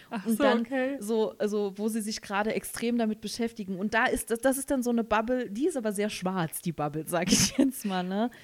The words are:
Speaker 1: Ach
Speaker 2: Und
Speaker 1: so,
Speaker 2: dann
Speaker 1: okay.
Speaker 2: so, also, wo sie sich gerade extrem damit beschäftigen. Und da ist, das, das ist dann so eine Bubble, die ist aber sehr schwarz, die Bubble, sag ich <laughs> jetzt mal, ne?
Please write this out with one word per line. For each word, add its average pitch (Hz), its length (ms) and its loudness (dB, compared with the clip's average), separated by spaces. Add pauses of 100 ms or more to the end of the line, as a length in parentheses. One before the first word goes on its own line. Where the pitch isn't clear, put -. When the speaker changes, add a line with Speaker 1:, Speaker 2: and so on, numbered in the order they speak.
Speaker 1:
Ach 202 160 -8
Speaker 2:
Und 220 120 2
Speaker 1:
so, 294 60 2
Speaker 2:
dann 240 180 4
Speaker 1:
okay. 262 400 -2
Speaker 2:
so, 220 360 0
also, 208 380 0
wo 208 140 -2
sie 220 100 -2
sich 214 220 -6
gerade 208 320 -2
extrem 233 440 -2
damit 214 220 0
beschäftigen. 208 580 -6
Und 196 160 -2
da 226 120 4
ist, - 260 0
das, 226 80 2
das 269 180 4
ist 277 140 -4
dann 254 120 2
so 240 80 0
eine 233 120 2
Bubble, 226 480 0
die 254 160 0
ist 339 80 0
aber 220 160 0
sehr 208 180 0
schwarz, 185 520 -2
die 175 100 0
Bubble, 151 360 -2
sag 175 220 0
ich - 280 2
<laughs> - 0 -
jetzt 262 260 2
mal, 185 200 0
ne? 202 260 0 (140)